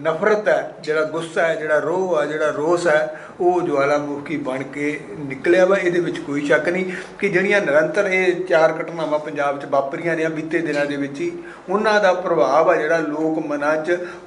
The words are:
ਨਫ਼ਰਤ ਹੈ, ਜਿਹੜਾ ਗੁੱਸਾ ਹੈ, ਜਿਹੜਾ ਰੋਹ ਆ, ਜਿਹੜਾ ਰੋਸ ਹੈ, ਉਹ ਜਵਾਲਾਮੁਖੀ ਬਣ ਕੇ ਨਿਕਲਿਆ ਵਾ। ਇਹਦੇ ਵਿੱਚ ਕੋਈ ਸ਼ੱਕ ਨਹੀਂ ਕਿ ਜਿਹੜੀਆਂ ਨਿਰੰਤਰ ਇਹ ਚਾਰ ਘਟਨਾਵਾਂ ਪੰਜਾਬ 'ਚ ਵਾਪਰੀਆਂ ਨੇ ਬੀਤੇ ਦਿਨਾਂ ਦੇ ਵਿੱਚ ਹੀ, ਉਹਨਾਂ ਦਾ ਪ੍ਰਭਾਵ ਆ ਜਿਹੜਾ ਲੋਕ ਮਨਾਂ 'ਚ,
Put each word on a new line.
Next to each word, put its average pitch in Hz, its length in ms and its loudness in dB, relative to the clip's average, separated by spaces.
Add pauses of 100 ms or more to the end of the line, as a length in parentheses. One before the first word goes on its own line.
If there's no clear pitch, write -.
ਨਫ਼ਰਤ 202 460 2
ਹੈ, 143 320 0
ਜਿਹੜਾ 156 240 0
ਗੁੱਸਾ 165 420 -2
ਹੈ, 160 80 0
ਜਿਹੜਾ 151 240 0
ਰੋਹ 170 380 0
ਆ, 147 80 2
ਜਿਹੜਾ 151 260 0
ਰੋਸ 165 360 0
ਹੈ, 156 340 2 (200)
ਉਹ 180 220 4
ਜਵਾਲਾਮੁਖੀ 143 760 0
ਬਣ 131 260 -4
ਕੇ 147 380 -6 (180)
ਨਿਕਲਿਆ 160 460 2
ਵਾ। 196 120 4
ਇਹਦੇ 180 240 0
ਵਿੱਚ 156 180 -2
ਕੋਈ 143 280 -4
ਸ਼ੱਕ 156 220 2
ਨਹੀਂ 185 160 0 (340)
ਕਿ 202 100 0
ਜਿਹੜੀਆਂ 196 320 2
ਨਿਰੰਤਰ 160 460 2
ਇਹ 185 380 2
ਚਾਰ 160 360 4
ਘਟਨਾਵਾਂ 156 380 -4
ਪੰਜਾਬ 143 420 -4
'ਚ - 40 -12
ਵਾਪਰੀਆਂ 156 520 -2
ਨੇ 160 120 0
ਬੀਤੇ 160 300 -4
ਦਿਨਾਂ 143 280 -2
ਦੇ 143 100 -4
ਵਿੱਚ 139 240 -6
ਹੀ, 175 120 -4 (360)
ਉਹਨਾਂ 208 320 2
ਦਾ 185 120 6
ਪ੍ਰਭਾਵ 165 580 2
ਆ 160 60 4
ਜਿਹੜਾ 156 220 2
ਲੋਕ 156 480 -2
ਮਨਾਂ 147 300 0
'ਚ, 170 220 0 (280)